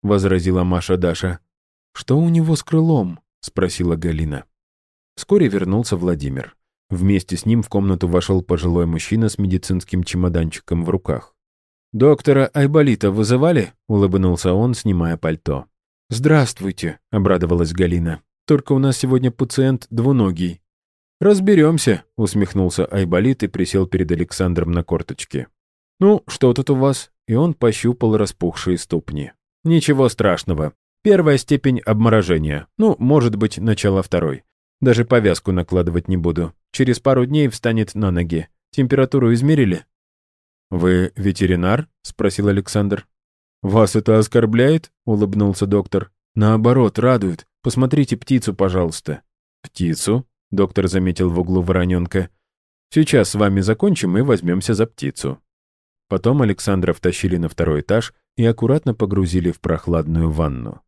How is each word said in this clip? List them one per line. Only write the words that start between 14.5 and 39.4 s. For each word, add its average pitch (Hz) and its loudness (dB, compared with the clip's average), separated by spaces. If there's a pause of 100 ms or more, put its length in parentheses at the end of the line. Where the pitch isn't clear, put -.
он, 113 0
снимая 85 -2
пальто. 78 -6 (440)
"Здравствуйте", 117 0 (100)
обрадовалась 87 0
Галина. 85 -2 (260)
"Только 147 0
у 135 2
нас 135 0
сегодня 127 0
пациент 131 -2
двуногий". 101 0 (600)
"Разберемся", 170 4 (120)
усмехнулся 95 0
Айболит 98 0
и 104 -2
присел 95 -2
перед 90 -2
Александром 85 -2
на 85 -2
корточки. - -8 (520)
"Ну, 202 4
что 127 2
тут 131 -2
у 139 2
вас?" 131 -2 (160)
И 113 -2
он 160 0
пощупал 117 0
распухшие 92 -2
ступни. 76 -6 (320)
"Ничего 147 2
страшного. 85 -2 (320)
Первая 170 4
степень 135 0
обморожения. 90 0 (120)
Ну, 214 2
может 120 2
быть, 107 -2
начало 98 0
второй. 82 -2 (380)
Даже 120 4
повязку 104 2
накладывать 87 -2
не 92 0
буду. 85 -2 (200)
Через 123 0
пару 131 2
дней 147 0
встанет 113 -2
на 101 -2
ноги. 82 -4 (240)
Температуру 131 2
измерили?" 120 0 (840)